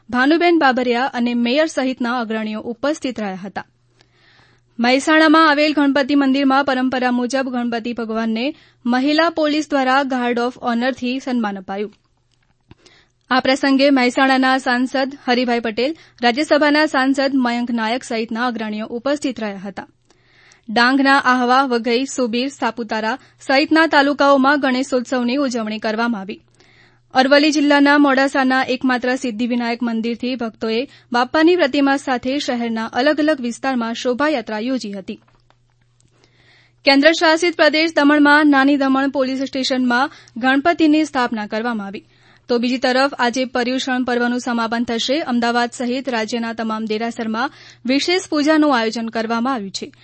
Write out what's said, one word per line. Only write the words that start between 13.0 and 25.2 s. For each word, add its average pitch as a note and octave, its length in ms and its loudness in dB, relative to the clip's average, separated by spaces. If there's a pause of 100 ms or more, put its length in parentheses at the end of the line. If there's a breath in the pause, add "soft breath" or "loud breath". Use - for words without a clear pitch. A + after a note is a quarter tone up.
આ B3+ 100 0
પ્રસંગે C4+ 500 2
મહેસાણાના C4 680 2
સાંસદ C4 680 -2
હરિભાઈ B3 340 0
પટેલ, A#3 360 -4 (260 soft breath)
રાજ્યસભાના D4 640 2
સાંસદ C4+ 480 0
મયંક A#3+ 380 -2
નાયક A#3 320 -2
સહિતના A#3 440 -4
અગ્રણીઓ A3 380 -6
ઉપસ્થિત C4+ 540 -4
રહ્યા G#3 180 -6
હતા. F#3+ 300 -12 (840 soft breath)
ડાંગના C4+ 480 4
આહવા, B3+ 460 2
વઘઈ, A#3+ 420 -2
સુબીર, B3 440 -4
સાપુતારા A3+ 680 -4 (200 soft breath)
સહિતના D#4 480 2
તાલુકાઓમાં C#4 720 4
ગણેશોત્સવની B3+ 760 -2